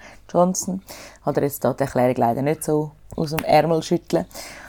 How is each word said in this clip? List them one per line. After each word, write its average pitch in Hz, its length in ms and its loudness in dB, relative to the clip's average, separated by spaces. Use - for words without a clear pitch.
Johnson. 185 480 0
Hat 147 100 0
er - 60 2
jetzt 139 200 -4
da 123 120 2
die - 80 -2
Erklärung 127 340 2
leider 120 240 2
nicht 151 240 -2
so 151 280 -2
aus 156 160 -2
dem 160 120 -4
Ärmel 160 380 4
schütteln. 175 420 0